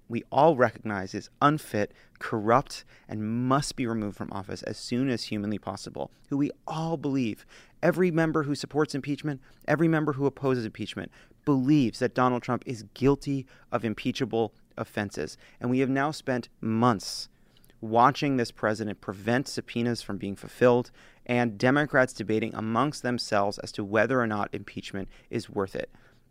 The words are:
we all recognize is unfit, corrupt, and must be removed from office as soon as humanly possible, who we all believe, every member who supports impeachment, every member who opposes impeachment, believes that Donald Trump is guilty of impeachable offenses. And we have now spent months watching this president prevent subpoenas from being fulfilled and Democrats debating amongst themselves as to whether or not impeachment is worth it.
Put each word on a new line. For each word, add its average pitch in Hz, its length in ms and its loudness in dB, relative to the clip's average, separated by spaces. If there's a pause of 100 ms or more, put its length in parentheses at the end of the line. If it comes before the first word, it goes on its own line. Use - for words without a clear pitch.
we 117 220 -4
all 147 240 6
recognize 107 600 0
is - 140 -10 (120)
unfit, 143 520 2 (260)
corrupt, 113 640 2 (240)
and 110 400 -4
must 135 280 0
be 127 120 -4
removed 107 280 -4
from - 160 -10
office 98 320 -10
as 110 140 -6
soon 127 320 -2
as 117 140 -2
humanly 104 340 -4
possible, - 540 -8 (180)
who 143 80 0
we 143 140 2 (160)
all 165 300 -4
believe, 135 480 -2 (360)
every 175 300 2
member 160 320 2
who 143 100 -2
supports 147 400 -2
impeachment, 143 480 -4 (260)
every 165 200 4
member 151 260 2
who 139 140 0
opposes 131 380 0
impeachment, - 460 -8 (340)
believes 135 540 4
that 123 140 0
Donald 123 300 2
Trump 120 240 -2
is 107 160 -8 (100)
guilty 139 540 0 (240)
of 113 120 -2
impeachable 113 680 -2 (240)
offenses. 104 580 -6 (240)
And 123 120 -2
we 127 80 2
have 135 100 2
now 139 220 0
spent 127 360 -4 (120)
months 113 680 0 (560)
watching 131 540 4
this 117 140 -2
president 107 500 -2
prevent 110 460 -2
subpoenas 117 560 -4
from 98 160 -8
being 101 160 -6
fulfilled 123 560 4 (340)
and 120 320 0
Democrats 131 560 4
debating 110 400 -2
amongst 113 480 -2
themselves 107 580 0
as - 120 -12
to 107 120 -6
whether 113 380 2
or 113 60 0
not 104 260 -2
impeachment 101 560 -8 (220)
is 110 180 -4
worth 101 260 -2
it. - 140 -6 (420)